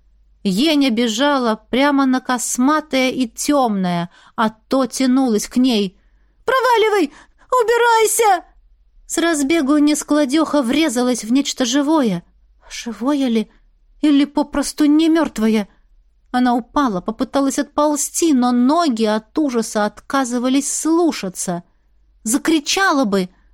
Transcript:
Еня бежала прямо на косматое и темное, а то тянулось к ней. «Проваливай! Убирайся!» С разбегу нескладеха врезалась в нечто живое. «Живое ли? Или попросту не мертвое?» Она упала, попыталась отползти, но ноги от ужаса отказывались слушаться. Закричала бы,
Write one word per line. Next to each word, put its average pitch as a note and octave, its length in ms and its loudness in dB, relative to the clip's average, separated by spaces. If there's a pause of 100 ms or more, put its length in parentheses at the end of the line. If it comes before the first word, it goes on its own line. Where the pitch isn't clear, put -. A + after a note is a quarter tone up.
(440)
Еня C#4 480 0
бежала A#3+ 640 0 (140)
прямо C#4 360 2
на C4 160 0
косматое C4 880 -2
и B3 160 -4
темное, G3 840 -2 (260)
а A3 140 0
то C4+ 360 -2
тянулось B3+ 600 0
к - 100 -6
ней. A#3 420 0 (460)
«Проваливай! A4 640 2 (400)
Убирайся!» A4+ 920 2 (600)
С - 120 -12
разбегу D4+ 600 0
нескладеха D4 840 0
врезалась B3 640 -2
в A3 80 -4
нечто C#4 320 -2
живое. C4 580 0 (460)
«Живое C4 580 -4
ли? A3+ 240 -2 (480)
Или D4 240 4
попросту C#4+ 640 -2
не D#4 240 4
мертвое?» A3 580 0 (640)
Она B3 240 0
упала, A#3 460 -2
попыталась C4+ 580 -2
отползти, D4 720 -2
но B3 180 2
ноги B3 520 2
от G#3+ 340 -2
ужаса A#3 480 -2
отказывались B3+ 840 -2
слушаться. B3+ 920 -2 (600)
Закричала D4+ 800 0
бы, F#3+ 240 -2 (240)